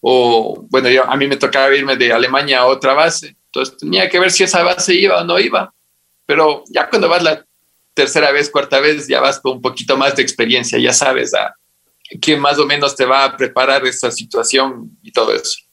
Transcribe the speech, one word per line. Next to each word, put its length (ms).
O, 680
bueno, 200
yo, 200
a 80
mí 100
me 100
tocaba 380
irme 220
de 140
Alemania 480
a 60
otra 280
base. 420
Entonces 320
tenía 320
que 100
ver 120
si 120
esa 200
base 320
iba 260
o 40
no 140
iba. 340
Pero 440
ya 200
cuando 200
vas 120
la 240
tercera 380
vez, 180
cuarta 300
vez, 280
ya 120
vas 200
con 140
un 80
poquito 360
más 180
de 60
experiencia, 580
ya 140
sabes 400
a 200
quién 180
más 200
o 60
menos 300
te 100
va 200
a 120
preparar 480
esa 240
situación 920
y 80
todo 220
eso. 260